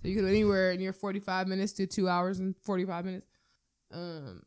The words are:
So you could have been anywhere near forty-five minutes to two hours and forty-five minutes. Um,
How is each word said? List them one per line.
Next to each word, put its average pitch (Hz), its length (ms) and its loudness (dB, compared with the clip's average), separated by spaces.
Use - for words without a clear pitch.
So - 60 -4
you 190 60 -2
could 202 100 2
have 185 60 2
been 202 60 6
anywhere 190 400 4
near 190 160 -2
forty-five 190 560 -2
minutes 190 260 0
to 196 120 -2
two 185 220 0
hours 180 300 2
and 190 240 -2
forty-five 180 420 -2
minutes. 185 220 -8
Um, 160 540 -12